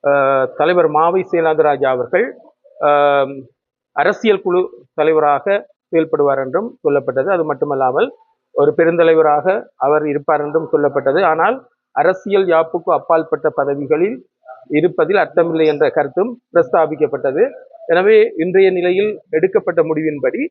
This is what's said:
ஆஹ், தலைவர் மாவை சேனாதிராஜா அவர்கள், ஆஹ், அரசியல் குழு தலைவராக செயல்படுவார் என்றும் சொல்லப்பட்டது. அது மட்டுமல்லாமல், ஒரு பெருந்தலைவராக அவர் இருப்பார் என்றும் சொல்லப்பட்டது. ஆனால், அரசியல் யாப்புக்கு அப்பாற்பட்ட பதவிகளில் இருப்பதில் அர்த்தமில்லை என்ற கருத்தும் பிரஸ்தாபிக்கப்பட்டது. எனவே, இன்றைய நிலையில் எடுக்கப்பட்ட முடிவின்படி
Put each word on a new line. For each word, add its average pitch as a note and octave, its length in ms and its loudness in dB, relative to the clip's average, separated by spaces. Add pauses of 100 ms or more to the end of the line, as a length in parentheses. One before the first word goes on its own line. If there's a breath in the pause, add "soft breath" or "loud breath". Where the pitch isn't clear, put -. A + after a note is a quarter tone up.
ஆஹ், C3+ 480 0
தலைவர் E3 360 2
மாவை E3+ 400 2
சேனாதிராஜா D#3 540 2
அவர்கள், C3 500 -2 (460)
ஆஹ், C#3+ 640 0 (480)
அரசியல் F#3+ 500 0
குழு F3+ 520 -4
தலைவராக D#3 720 0 (240)
செயல்படுவார் C#3+ 540 0
என்றும் B2+ 320 -6 (120)
சொல்லப்பட்டது. C3+ 400 -2
அது F3 140 0
மட்டுமல்லாமல், C#3+ 680 -2 (380)
ஒரு C#3+ 260 2
பெருந்தலைவராக E3 840 2 (120)
அவர் D3+ 320 0
இருப்பார் D3 340 -2
என்றும் D3+ 300 -4
சொல்லப்பட்டது. C#3+ 520 0
ஆனால், G3+ 440 0 (240)
அரசியல் F#3+ 540 0
யாப்புக்கு E3 480 0
அப்பாற்பட்ட D3+ 560 -2
பதவிகளில் D3 760 -4 (440)
இருப்பதில் F3 480 0
அர்த்தமில்லை E3 480 0
என்ற D3+ 240 2
கருத்தும் F3 520 -4 (120)
பிரஸ்தாபிக்கப்பட்டது. D#3 960 0 (380)
எனவே, G#3 500 2
இன்றைய F#3 340 2
நிலையில் F#3 580 -2
எடுக்கப்பட்ட E3+ 540 0
முடிவின்படி D#3 680 -4